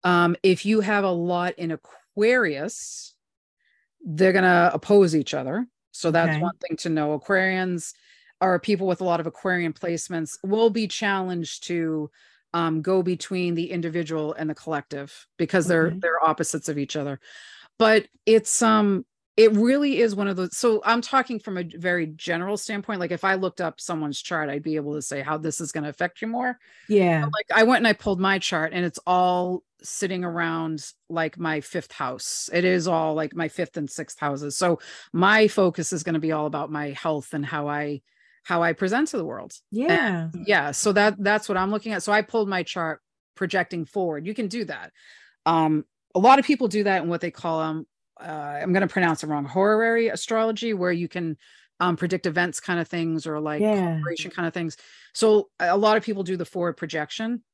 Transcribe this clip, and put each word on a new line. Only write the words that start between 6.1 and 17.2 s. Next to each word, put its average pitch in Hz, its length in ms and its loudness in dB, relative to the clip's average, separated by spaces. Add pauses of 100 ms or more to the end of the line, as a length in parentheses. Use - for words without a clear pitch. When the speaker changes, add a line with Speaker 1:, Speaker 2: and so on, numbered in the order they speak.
Speaker 1:
that's 165 260 4
Speaker 2:
Okay. 151 60 -2
Speaker 1:
one 185 160 -2
thing - 200 -6
to 175 100 -6
know. 151 300 0
Aquarians 185 760 0 (480)
are 185 180 2
people 190 280 0
with 180 140 0
a 185 40 -4
lot 170 160 0
of 160 60 -6
Aquarian 175 460 -2
placements 165 680 -6
will 220 280 2
be 220 180 -2
challenged 185 760 -4
to, 160 460 -4 (440)
um, 165 280 0
go 185 200 0
between 175 520 -2
the 170 160 -4
individual 160 640 -4
and 156 140 -6
the 151 60 -4
collective 143 720 -10 (100)
because 170 300 0
they're, 165 220 4
Speaker 2:
Okay. 175 120 -4
Speaker 1:
they're 165 240 0
opposites 156 440 0
of 147 100 -4
each 139 180 -6
other. 143 220 -6 (600)